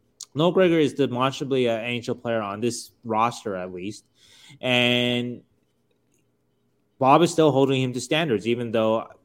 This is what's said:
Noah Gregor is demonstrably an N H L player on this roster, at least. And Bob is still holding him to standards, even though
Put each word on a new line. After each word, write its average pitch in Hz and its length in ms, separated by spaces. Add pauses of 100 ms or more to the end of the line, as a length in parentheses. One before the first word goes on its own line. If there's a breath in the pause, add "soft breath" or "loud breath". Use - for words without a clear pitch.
(360)
Noah 165 160
Gregor 180 260
is 147 160
demonstrably 131 760
an 113 120
N 120 140
H 120 160
L 120 60
player 117 260
on 104 200
this 120 300 (120)
roster, 113 520
at 92 180
least. 92 320 (560 soft breath)
And 123 800 (1600)
Bob 143 240
is 170 80
still 156 200
holding 135 300
him 127 120
to 123 80
standards, 131 460
even 117 240
though 110 360 (180)